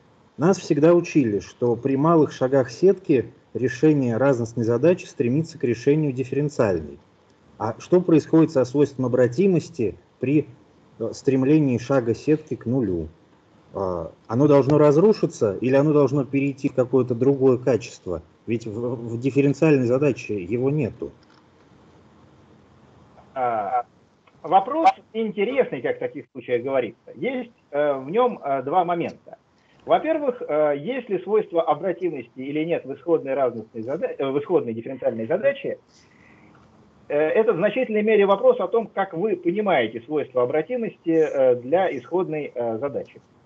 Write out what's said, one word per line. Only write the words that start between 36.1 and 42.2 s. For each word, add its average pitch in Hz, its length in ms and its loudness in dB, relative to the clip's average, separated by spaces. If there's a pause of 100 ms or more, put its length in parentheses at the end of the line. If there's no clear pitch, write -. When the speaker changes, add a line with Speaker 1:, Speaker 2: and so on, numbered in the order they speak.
Speaker 2:
э, 147 100 -4
это 196 360 2
в 156 40 -4
значительной 214 460 -2
мере 208 220 4
вопрос 202 340 4
о 185 80 -2
том, 226 200 -2
как 196 260 -6
вы 185 220 -2
понимаете 165 640 -2
свойство 139 420 -2
обратимости, 170 640 -4
э, 139 460 4
для 143 420 0
исходной, 151 560 -4